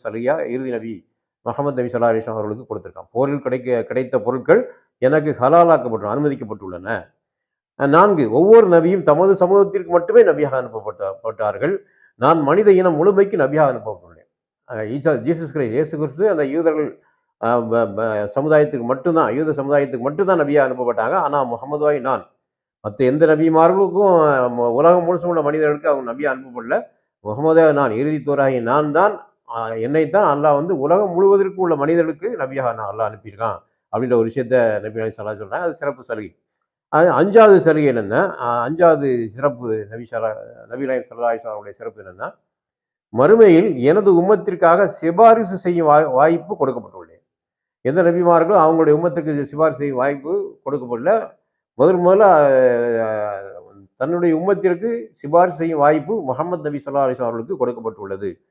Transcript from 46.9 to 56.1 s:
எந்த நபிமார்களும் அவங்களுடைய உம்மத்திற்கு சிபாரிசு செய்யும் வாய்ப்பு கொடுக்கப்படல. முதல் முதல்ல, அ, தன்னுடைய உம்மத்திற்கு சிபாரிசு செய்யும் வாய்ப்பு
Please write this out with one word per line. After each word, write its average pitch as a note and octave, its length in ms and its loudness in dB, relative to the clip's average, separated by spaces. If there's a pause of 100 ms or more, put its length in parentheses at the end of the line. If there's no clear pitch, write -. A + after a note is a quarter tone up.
எந்த D#3+ 220 0
நபிமார்களும் E3+ 580 2
அவங்களுடைய D#3+ 380 4
உம்மத்திற்கு D#3 440 -4
சிபாரிசு C#3+ 360 -4
செய்யும் C#3 180 -6
வாய்ப்பு C#3+ 680 -6
கொடுக்கப்படல. B2+ 460 -6 (640)
முதல் F3 260 2
முதல்ல, F#3 200 4 (800)
அ, A2 80 -2 (880)
தன்னுடைய E3 400 0
உம்மத்திற்கு F#3 760 -2
சிபாரிசு E3 440 0
செய்யும் E3 220 -4
வாய்ப்பு D#3 440 0